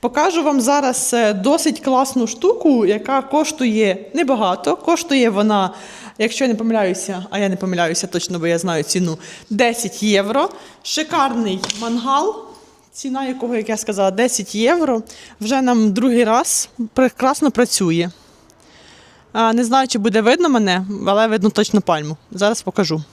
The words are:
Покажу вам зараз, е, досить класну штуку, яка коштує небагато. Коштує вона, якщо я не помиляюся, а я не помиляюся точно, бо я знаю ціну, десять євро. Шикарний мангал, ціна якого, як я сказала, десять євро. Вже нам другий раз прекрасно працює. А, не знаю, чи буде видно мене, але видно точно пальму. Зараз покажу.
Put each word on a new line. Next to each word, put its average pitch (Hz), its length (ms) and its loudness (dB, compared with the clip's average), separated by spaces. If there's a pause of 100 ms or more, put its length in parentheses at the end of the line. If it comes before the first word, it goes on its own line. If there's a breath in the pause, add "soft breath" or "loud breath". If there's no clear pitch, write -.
Покажу 311 420 0
вам 277 180 2
зараз, 269 540 0
е, 226 180 2
досить 285 480 0
класну 262 460 0
штуку, 269 600 2
яка 214 360 0
коштує 226 920 0
небагато. 262 640 0
Коштує 311 540 0
вона, 202 440 0 (440 loud breath)
якщо 226 260 0
я 254 40 2
не 233 60 0
помиляюся, 196 760 -2
а 196 80 -6
я 202 100 0
не 185 80 -2
помиляюся 180 500 -2
точно, 175 320 -6
бо 165 80 -4
я 170 120 0
знаю 165 240 -2
ціну, 170 360 -2 (320 loud breath)
десять 226 520 -2
євро. 214 460 0 (340 loud breath)
Шикарний 254 800 -2 (200)
мангал, 262 560 -2 (560 loud breath)
ціна 269 340 -6
якого, 247 300 -4
як 214 120 -4
я 220 80 -2
сказала, 196 340 0
десять 202 440 -2
євро. 254 480 2 (380 loud breath)
Вже 262 220 0
нам 226 300 4
другий 240 320 2
раз 233 440 0 (260)
прекрасно 262 560 2
працює. 175 600 0 (1200 loud breath)
А, 226 200 2
не 240 120 2
знаю, 262 240 2
чи 247 100 -2
буде 214 220 2
видно 311 280 4
мене, 196 380 2 (200)
але 202 200 4
видно 214 240 2
точно 214 300 2
пальму. 156 360 -2 (140)
Зараз 202 320 -2
покажу. 160 400 -2 (100)